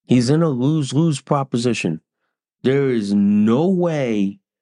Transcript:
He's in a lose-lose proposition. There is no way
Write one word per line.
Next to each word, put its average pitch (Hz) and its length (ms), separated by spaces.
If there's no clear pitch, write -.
He's 120 260
in 156 120
a 170 60
lose-lose 143 720
proposition. 120 800
There 135 280
is 104 240
no 107 540
way 139 720